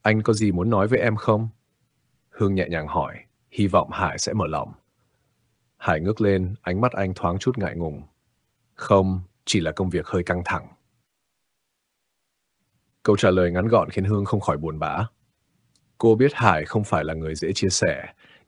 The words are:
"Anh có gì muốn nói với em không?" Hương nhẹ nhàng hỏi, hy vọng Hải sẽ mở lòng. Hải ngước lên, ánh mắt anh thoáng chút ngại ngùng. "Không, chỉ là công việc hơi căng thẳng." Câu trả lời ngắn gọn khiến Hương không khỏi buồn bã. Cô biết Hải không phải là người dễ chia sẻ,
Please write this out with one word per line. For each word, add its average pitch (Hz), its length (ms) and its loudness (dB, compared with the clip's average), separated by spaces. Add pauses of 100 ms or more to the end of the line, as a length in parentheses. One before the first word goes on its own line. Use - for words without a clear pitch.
"Anh 110 200 2
có 113 120 2
gì 107 180 2
muốn 90 180 0
nói 104 180 2
với 120 120 2
em 110 160 0
không?" 110 340 0 (800)
Hương 98 260 0
nhẹ 92 140 0
nhàng 80 180 -6
hỏi, 78 280 -6 (340)
hy 101 180 0
vọng - 240 0
Hải - 280 -4
sẽ - 140 -4
mở 101 140 0
lòng. 76 260 -6 (1040)
Hải 80 220 0
ngước 98 220 -2
lên, 98 400 2
ánh 92 200 -2
mắt 123 100 0
anh 95 220 -4
thoáng 90 260 -4
chút 123 180 -2
ngại 90 180 -4
ngùng. 78 280 -6 (720)
"Không, 95 460 2 (240)
chỉ - 140 0
là 80 120 -2
công 92 180 -2
việc 85 180 -4
hơi 90 160 -2
căng 87 220 -2
thẳng." - 220 -6 (2250)
Câu 104 140 4
trả 98 140 4
lời 90 200 2
ngắn 92 160 -2
gọn 98 220 2
khiến 95 160 -2
Hương 101 200 0
không 101 140 -2
khỏi - 180 -2
buồn 78 220 -8
bã. 80 260 -4 (920)
Cô 113 180 6
biết 135 180 2
Hải 85 320 2
không 107 180 -2
phải 90 200 -2
là 80 100 -4
người 78 220 -6
dễ 90 180 -4
chia 98 160 0
sẻ, 78 440 -2 (340)